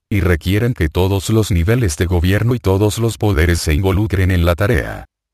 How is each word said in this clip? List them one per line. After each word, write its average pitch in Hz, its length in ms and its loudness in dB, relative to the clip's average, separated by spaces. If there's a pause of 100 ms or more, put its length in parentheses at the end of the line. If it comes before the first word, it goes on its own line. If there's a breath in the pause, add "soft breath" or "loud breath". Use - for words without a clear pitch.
y 101 120 0
requieren 90 520 0
que 82 160 -2
todos 95 400 -2
los 110 220 2
niveles 101 460 0
de 90 100 0
gobierno 95 480 0
y 117 40 -6
todos 98 380 0
los 113 220 -2
poderes 85 400 2
se 78 160 0
involucren 95 560 0
en 87 140 2
la 87 100 2
tarea. 60 500 -4 (280)